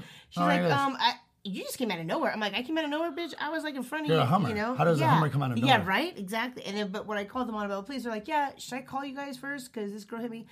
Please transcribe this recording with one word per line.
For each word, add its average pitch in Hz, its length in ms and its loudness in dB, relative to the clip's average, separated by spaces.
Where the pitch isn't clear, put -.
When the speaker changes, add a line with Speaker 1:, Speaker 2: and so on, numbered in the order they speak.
Speaker 1:
she's - 80 -14
Speaker 2:
not 175 120 2
Speaker 1:
like, 175 120 6
Speaker 2:
English. 175 140 4
Speaker 1:
um, 269 260 2
I, - 140 4
"You 208 160 -4
just 539 160 -8
came 226 120 0
out 175 80 -2
of 165 80 -4
nowhere." 240 260 0
I'm 214 80 -2
like, 202 140 -2
"I 226 80 -2
came 320 160 -2
out 320 60 2
of 285 60 -2
nowhere, 320 220 0
bitch. 320 260 -6
I 294 120 -4
was, 320 140 -2
like, 302 100 -4
in 269 80 -4
front 302 240 -4
of 294 40 2
Speaker 2:
You're 160 80 6
a 147 40 6
Speaker 1:
you, 131 40 4
Speaker 2:
Hummer. 185 220 4
Speaker 1:
you - 60 -2
know?" - 200 0
Speaker 2:
How - 100 2
does 165 140 6
a - 40 4
Speaker 1:
Yeah. - 80 6
Speaker 2:
Hummer 151 180 6
come 131 140 0
out 127 100 0
of 117 60 0
Speaker 1:
Yeah, 226 180 6
Speaker 2:
nowhere? - 100 2
Speaker 1:
right? 269 320 0
Exactly. 226 460 -4
And 196 120 -4
then, 208 140 -2
but 196 160 -6
when 208 120 -2
I 202 60 -2
called 233 240 -4
the 226 40 -6
Montebello 202 300 -2
police, 254 220 -6
they're 233 80 -4
like, 214 160 -4
"Yeah, 302 280 2
should - 180 -10
I 254 80 -6
call 269 220 -6
you 269 100 -8
guys 277 220 -8
first? 277 360 -8
'Cause 208 200 -6
this 208 120 -10
girl 226 160 -8
hit 233 100 -6
me." 226 220 -12